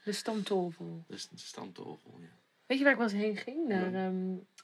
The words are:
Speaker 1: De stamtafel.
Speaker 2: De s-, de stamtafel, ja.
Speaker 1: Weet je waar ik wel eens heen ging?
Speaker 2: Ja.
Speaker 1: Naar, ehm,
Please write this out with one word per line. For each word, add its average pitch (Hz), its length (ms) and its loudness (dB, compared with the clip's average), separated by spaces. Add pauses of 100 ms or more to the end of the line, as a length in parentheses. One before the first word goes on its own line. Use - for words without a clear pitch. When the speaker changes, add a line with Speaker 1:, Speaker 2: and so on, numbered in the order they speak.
Speaker 1:
De 208 80 -2
stamtafel. 180 920 -2
Speaker 2:
De 196 120 -12
s-, - 100 -8
de 170 100 -18
stamtafel, - 840 -12
ja. 165 160 -18 (300)
Speaker 1:
Weet 269 120 2
je 277 60 4
waar 277 80 10
ik 254 60 4
wel 233 100 4
eens 202 140 2
heen 214 140 2
ging? 294 320 -2
Speaker 2:
Ja. 196 100 4 (100)
Speaker 1:
Naar, 190 180 0
ehm, 185 280 0 (300)